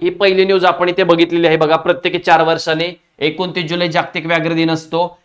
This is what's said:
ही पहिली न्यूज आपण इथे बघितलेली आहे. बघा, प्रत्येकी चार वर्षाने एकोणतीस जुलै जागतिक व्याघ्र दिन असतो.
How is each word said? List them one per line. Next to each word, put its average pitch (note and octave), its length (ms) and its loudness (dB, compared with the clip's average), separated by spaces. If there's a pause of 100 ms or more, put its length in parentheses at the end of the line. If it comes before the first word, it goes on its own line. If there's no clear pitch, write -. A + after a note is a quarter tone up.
ही F3 80 0
पहिली F#3+ 360 2
न्यूज F#3 200 0
आपण F3+ 240 2
इथे F#3 140 0
बघितलेली E3+ 440 2
आहे. D#3 100 2
बघा, D#3+ 180 2
प्रत्येकी F3 420 -2
चार E3 260 2
वर्षाने E3 560 -2 (200)
एकोणतीस D#3 500 -4
जुलै F3 180 -2
जागतिक E3 380 -4
व्याघ्र E3 280 0
दिन E3 180 0
असतो. E3 540 -4